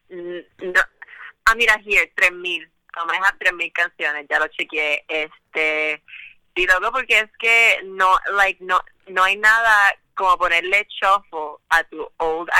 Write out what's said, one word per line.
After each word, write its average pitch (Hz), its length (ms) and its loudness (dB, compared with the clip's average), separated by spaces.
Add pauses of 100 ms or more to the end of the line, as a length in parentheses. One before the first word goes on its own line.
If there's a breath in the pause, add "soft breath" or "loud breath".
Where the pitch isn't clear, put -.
(100)
n-, 175 340 -12 (140)
no, 185 220 -2 (680 loud breath)
ah, 226 80 4
mira, 220 300 2
here, 190 320 0
tres 185 160 2
mil. 180 360 -8 (260)
Vamos 165 200 -6
a 180 40 -2
dejar 190 200 0
tres 185 160 0
mil 170 180 -8
canciones, 156 560 -4
ya 151 100 -2
lo 156 100 -2
chequeé. 151 600 -6
Este, 156 920 -4 (520 loud breath)
Y 180 120 -2
loco, 190 260 0
porque 233 280 0
es 220 180 -4
que 226 460 4
no, 190 320 2 (180)
like, 190 280 0
no, 185 180 0 (280)
no 185 160 0
hay 196 120 2
nada 214 580 4 (200)
como 185 220 2
ponerle 175 500 0 (140)
shuffle 170 560 -2 (140)
a 165 140 2
tu 156 220 -12 (120)
old 165 300 -4 (120)